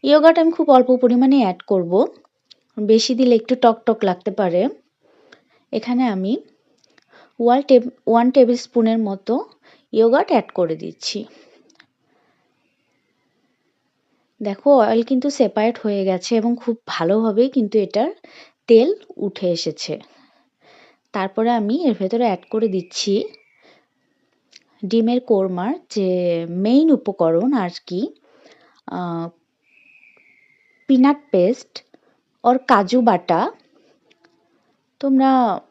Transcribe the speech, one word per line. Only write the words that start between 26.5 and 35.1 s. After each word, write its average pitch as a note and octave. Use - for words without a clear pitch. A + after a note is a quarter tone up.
উপকরণ F#3+
আর G3
কি, F#3
আহ, E3+
পিনাট C4+
পেস্ট -
or B3+
কাজু G#3+
বাটা G#3
তোমরা C4